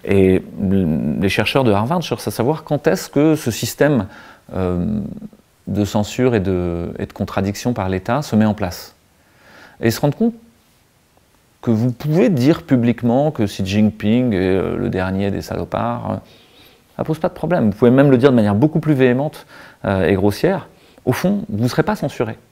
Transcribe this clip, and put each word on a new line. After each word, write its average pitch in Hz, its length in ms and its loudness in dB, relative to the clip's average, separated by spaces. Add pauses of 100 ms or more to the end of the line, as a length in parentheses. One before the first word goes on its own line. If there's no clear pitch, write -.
Et 95 400 4 (160)
les 82 680 0
chercheurs 113 340 0
de 113 80 4
Harvard 120 300 0
cherchent - 260 -6
à 104 40 -4
savoir 135 340 -4
quand 143 220 -2
est-ce 185 220 -2
que 151 280 2
ce - 120 -4
système, 110 580 0 (460)
euh, 90 460 -2 (680)
de 101 180 0
censure 117 500 0
et 101 60 2
de, 87 580 -2
et 98 60 -6
de - 80 -18
contradiction 101 580 -4
par 107 160 -4
l'État 95 360 -2
se - 120 -4
met 110 80 4
en 107 120 2
place. - 380 -8 (840)
Et - 80 0
ils 117 60 4
se - 80 -6
rendent 147 140 0
compte 226 180 0 (1300)
que - 80 -4
vous 117 220 2
pouvez 156 380 0
dire 143 340 2
publiquement 120 680 2
que 135 140 -4
Xi 98 200 -4
Jinping 107 720 0
est, 95 60 0
euh, 92 380 0
le 98 120 -2
dernier 95 400 -2
des 92 140 -6
salopards, 104 680 -6
euh, 101 40 -4 (840)
ça - 60 -4
pose 156 160 -4
pas 180 100 -2
de - 60 -10
problème. 160 340 0
Vous 98 80 -4
pouvez 120 140 6
même 139 180 6
le 131 80 8
dire 135 140 6
de 123 40 4
manière 104 200 4
beaucoup 147 240 2
plus 151 160 2
véhémente, 131 500 0 (400)
euh, 95 220 0
et 98 80 4
grossière. 104 520 0 (380)
Au 131 60 0
fond, 196 380 -2
vous 101 120 -4
ne 123 60 0
serez 151 160 0
pas 208 120 0
censuré. 120 440 -6 (120)